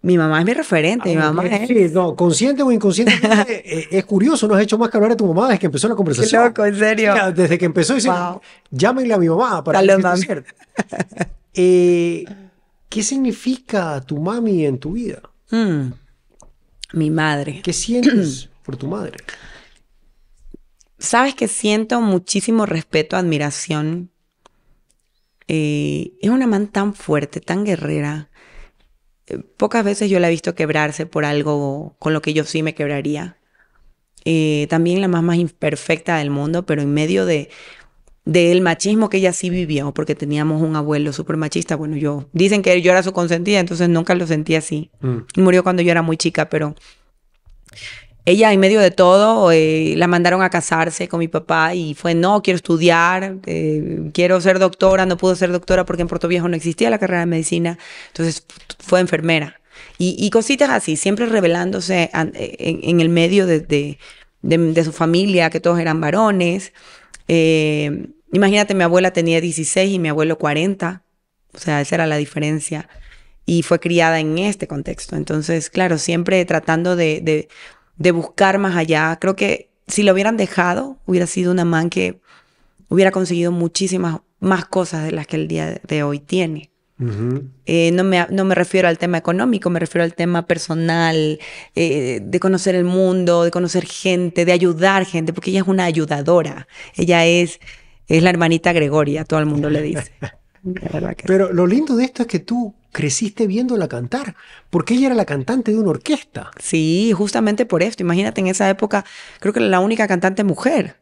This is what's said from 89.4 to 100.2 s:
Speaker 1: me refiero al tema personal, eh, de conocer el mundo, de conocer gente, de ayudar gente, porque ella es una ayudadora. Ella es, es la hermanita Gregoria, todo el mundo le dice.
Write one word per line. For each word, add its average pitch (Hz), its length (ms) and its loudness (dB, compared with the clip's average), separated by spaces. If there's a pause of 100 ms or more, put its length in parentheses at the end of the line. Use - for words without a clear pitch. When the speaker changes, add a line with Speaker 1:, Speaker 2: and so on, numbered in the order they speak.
Speaker 1:
me 170 100 -2
refiero 170 240 -2
al 170 100 -2
tema 170 320 0
personal, 165 960 0 (360)
eh, 135 480 -2
de 180 160 -2
conocer 185 360 2
el 180 100 2
mundo, 180 580 2
de 170 80 2
conocer 175 340 -2
gente, 175 600 -2
de 175 80 2
ayudar 180 520 2
gente, 165 280 -4
porque - 160 -8
ella 190 120 0
es 180 60 -2
una 190 180 0
ayudadora. 156 840 0 (280)
Ella 170 300 4
es, 170 340 2 (480)
es 160 160 4
la 185 60 6
hermanita 170 440 2
Gregoria, 151 520 0
todo 156 140 -2
el 151 80 0
mundo 147 220 -2
le 151 120 0
dice. 151 400 -6